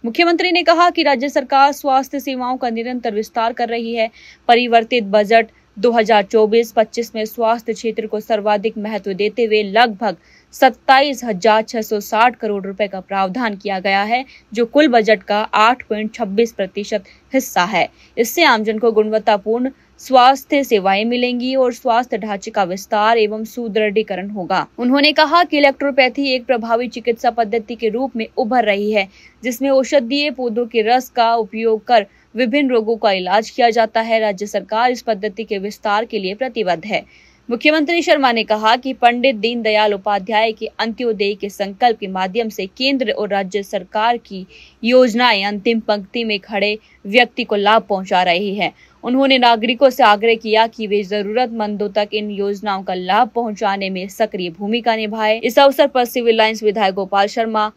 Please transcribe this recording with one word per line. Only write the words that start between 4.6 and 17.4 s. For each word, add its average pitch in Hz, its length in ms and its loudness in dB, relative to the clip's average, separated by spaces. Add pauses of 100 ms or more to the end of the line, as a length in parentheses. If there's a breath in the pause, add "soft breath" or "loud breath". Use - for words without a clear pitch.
बजट 214 400 2 (300 soft breath)
दो 233 160 2
हज़ार 220 320 2
चौबीस 220 480 2
पच्चीस 226 420 -2
में 220 100 -4
स्वास्थ्य 226 480 -4
क्षेत्र 220 340 -4
को 214 140 -6
सर्वाधिक 214 580 -2
महत्व 208 340 -6
देते 208 320 -2
हुए 214 180 2
लगभग 208 540 0 (380 soft breath)
सत्ताईस 269 680 2
हजार 214 380 2
छह 220 200 -6
सौ 214 180 -4
साठ 233 360 0
करोड़ 202 280 -4
रुपए 196 240 -4
का 190 120 -10
प्रावधान 196 560 -4
किया 196 240 -6
गया 196 220 0
है, 240 220 -2 (280 loud breath)
जो 233 140 0
कुल 294 220 4
बजट 220 340 4
का 208 180 -2
आठ 220 420 2
पॉइंट 214 320 -6
छब्बीस 226 380 -2
प्रतिशत 202 520 -6 (280 soft breath)
हिस्सा 262 320 0